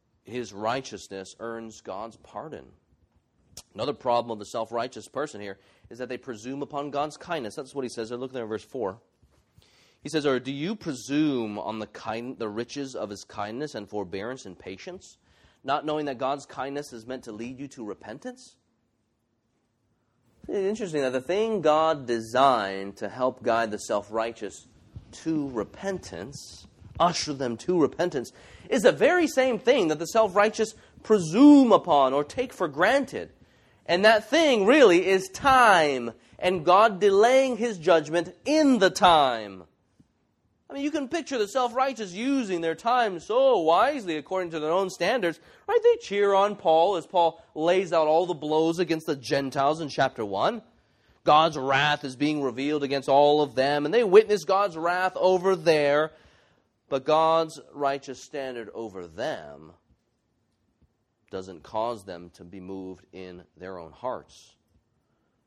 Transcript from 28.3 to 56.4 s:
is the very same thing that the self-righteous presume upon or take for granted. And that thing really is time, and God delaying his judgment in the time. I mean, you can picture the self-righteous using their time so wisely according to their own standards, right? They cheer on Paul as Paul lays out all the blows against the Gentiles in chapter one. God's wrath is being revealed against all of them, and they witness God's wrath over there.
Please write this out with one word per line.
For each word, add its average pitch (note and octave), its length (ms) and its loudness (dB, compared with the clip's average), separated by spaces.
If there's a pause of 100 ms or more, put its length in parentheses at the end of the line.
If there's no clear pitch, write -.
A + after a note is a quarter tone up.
is A#3 120 0
the B3+ 100 8
very D4 360 2
same C4 300 0
thing A3+ 300 2
that D#3 120 -2
the E3+ 60 -6
self-righteous G#3+ 680 0 (280)
presume A3+ 680 8
upon C#3+ 420 4
or D3 120 0
take B3+ 260 -6
for F3+ 160 -4
granted. D#3 640 -2 (540)
And F3 180 0
that G#3+ 260 4
thing C#4 360 4
really G3+ 400 8
is F#3+ 240 0
time, E3+ 840 4 (280)
and F3+ 260 -2
God G3 340 6
delaying A#3 560 4
his G#3+ 220 -4
judgment E3 580 0 (100)
in C#4+ 340 4
the F#3 100 6
time. B2+ 760 2 (1040)
I - 60 -14
mean, C#4 100 -6
you D4 60 -2
can C#4+ 180 -4
picture D4+ 280 -6
the G#3 100 0
self-righteous A#3+ 640 -2
using A3 480 -2
their E3 120 -2
time A3+ 460 0
so B3 400 2
wisely F#3 580 2
according F3+ 340 -6
to E3 80 -8
their D3+ 120 -4
own F#3 180 0
standards, F3+ 500 -2 (280)
right? A4+ 160 2
They A#4 140 6
cheer G3+ 360 0
on G3+ 220 2
Paul F3 400 2
as D#3+ 100 -4
Paul E3+ 380 0 (100)
lays E3+ 400 0
out D#3+ 140 2
all D#3+ 180 4
the F3 80 -4
blows D#3 460 0
against D#3+ 260 -2
the D#3 100 -2
Gentiles C#3 640 -2
in D3 80 -8
chapter B2+ 360 -2
one. B2+ 380 -2 (640)
God's D#3 320 4
wrath C#3 460 0
is C3 120 -8
being D3 260 -2
revealed C#3 420 -4
against C#3 260 -4
all D3 340 6
of C3 100 -4
them, C#3+ 320 0
and D#3 80 -2
they A#3+ 100 2
witness G#3 420 6
God's F#3+ 300 0
wrath F3+ 400 -2
over F#3 400 2
there. D#3 580 2 (760)